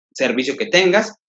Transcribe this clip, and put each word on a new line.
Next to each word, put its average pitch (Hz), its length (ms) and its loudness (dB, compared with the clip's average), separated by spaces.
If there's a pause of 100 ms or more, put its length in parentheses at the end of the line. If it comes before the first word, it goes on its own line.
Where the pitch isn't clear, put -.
(140)
servicio 127 420 -2
que 110 100 -4
tengas. 185 500 2 (120)